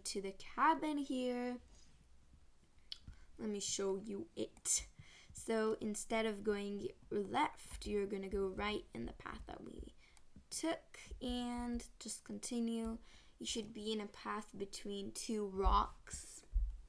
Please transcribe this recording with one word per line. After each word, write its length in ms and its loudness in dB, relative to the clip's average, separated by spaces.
to 160 0
the 140 -2
cabin 440 6
here. 580 2
Let 100 -4
me 120 -2
show 440 2
you 220 -4
it. 500 0
So 480 2
instead 460 0
of 180 0
going 440 0
left, 760 0
you're 180 4
gonna 240 -2
go 260 2
right 300 0
in 120 -4
the 80 -6
path 320 -8
that 180 -8
we 300 -10
took 480 0
and 600 0
just 240 -6
continue. 760 0
You 80 -6
should 260 -2
be 200 -2
in 100 2
a 40 -4
path 500 -4
between 560 -4
two 420 0
rocks. 880 4